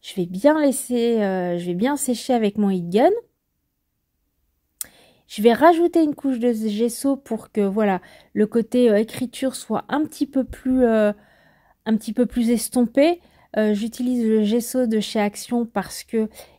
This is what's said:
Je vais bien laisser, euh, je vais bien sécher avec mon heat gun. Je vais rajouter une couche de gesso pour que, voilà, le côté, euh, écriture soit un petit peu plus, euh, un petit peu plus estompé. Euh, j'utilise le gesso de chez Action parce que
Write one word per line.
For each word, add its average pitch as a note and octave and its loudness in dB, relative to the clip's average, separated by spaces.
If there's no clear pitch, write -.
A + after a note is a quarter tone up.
Je - -18
vais F#3 -2
bien G3+ 2
laisser, A#3 0
euh, F#3 -2
je F3 -6
vais F3+ -4
bien B3+ -2
sécher B3 -4
avec G#3+ 0
mon G3+ 2
heat F3+ -2
gun. A#3 4
Je - -10
vais A#3 6
rajouter E4 4
une D4 0
couche C4 -4
de A#3+ 0
gesso A3+ -2
pour - -10
que, G#3+ -2
voilà, G3 0
le G#3 2
côté, A#3+ 2
euh, G#3 4
écriture B3 -4
soit - -6
un D4+ -2
petit D4+ -4
peu C4+ -2
plus, C4 -2
euh, A3 4
un A3+ 0
petit G#3+ -8
peu B3 2
plus A#3+ -2
estompé. B3+ 2
Euh, G#3+ 2
j'utilise A#3+ -2
le A3 4
gesso A#3+ 0
de A3 0
chez G#3+ -2
Action A3+ -4
parce - -8
que A3 -4